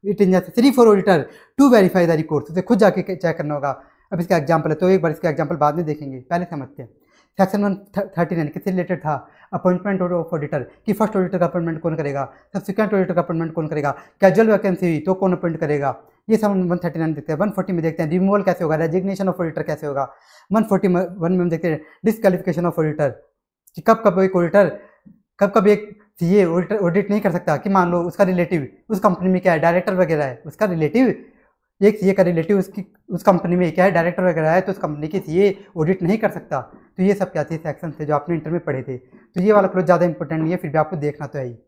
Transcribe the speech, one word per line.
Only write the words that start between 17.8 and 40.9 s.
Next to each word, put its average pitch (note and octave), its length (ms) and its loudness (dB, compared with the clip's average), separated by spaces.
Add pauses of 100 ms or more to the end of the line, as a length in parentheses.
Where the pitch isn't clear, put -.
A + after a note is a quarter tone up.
देखते D#3+ 220 -2
हैं D3+ 60 -2
रिमूवल G3 340 0
कैसे F3+ 200 -2
होगा, D#3 140 0
resignation F#3+ 520 -2
of E3 60 -4
auditor D#3+ 280 -6
कैसे D3+ 240 -6
होगा। C#3 260 -6 (380)
वन A3 120 2
फ़ोर्टी G3 240 0
वन F3 440 -2
में F#3 80 2
हम F3 100 0
देखते E3 220 -2
हैं D3+ 100 -4 (240)
disqualification F#3 580 0
of E3+ 160 -2
auditor, D3+ 320 -2 (640)
कि E3 60 -12
कब A3 240 2
कब F#3 140 2
एक F#3+ 160 2
ऑडिटर, F3 440 2 (600)
कब G3+ 160 0
कब G#3 120 4
एक G#3 320 0 (200)
सीए F#3 260 4
ऑडिटर E3+ 300 -2
ऑडिट G3 340 0
नहीं G#3 120 0
कर F#3 100 0
सकता, D#3+ 260 -2
कि - 120 -6
मान F3+ 220 2
लो F3 100 0
उसका F3 220 0
रिलेटिव F3 440 0 (220)
उस G#3 100 -2
कंपनी F#3 300 0
में F#3 120 2
क्या F3+ 120 2
है, D#3 60 0
डायरेक्टर F3 360 0
वगैरह D#3 300 0
है, B2+ 200 -10
उसका D#3+ 200 -4
रिलेटिव, F3+ 600 0 (560)
एक G#3+ 180 4
सीए F#3 140 2
का F#3+ 100 4
रिलेटिव F3 360 2
उसकी, F#3+ 260 -6 (240)
उस F3+ 140 -6
कंपनी F3 320 2
में F3+ 160 2
क्या F3+ 140 2
है, G3 60 4
डायरेक्टर E3+ 320 0
वगैरह D#3+ 280 2
है, F#3 100 2
तो F#3+ 100 -6
उस F#3 60 -6
कंपनी D3+ 300 -6
की F#3 120 -4
सीए F#3+ 460 0 (120)
ऑडिट F3 260 0
नहीं F#3+ 140 2
कर A3 120 0
सकता। D3 320 -6 (360)
तो F#3 60 0
ये G3 100 4
सब F#3+ 180 -4
क्या D3+ 120 -4
थे, D#3+ 140 -6
सेक्शन D#3 340 -8
थे D3+ 140 -10
जो D3+ 100 0
आपने E3+ 200 -2
इंटर D#3 160 -6
में F3 80 -2
पढ़े C3 240 -6
थे। B2+ 140 -10
तो - 440 -10
ये G#3 120 4
वाला G3 140 4
क्लोज F#3 180 -2
ज़्यादा F3 200 4
इंपॉर्टेंट D#3+ 360 -4
नहीं D#3+ 100 -2
है, F3+ 60 -2
फिर D#3+ 140 -8
भी D#3 60 0
आपको D#3 180 0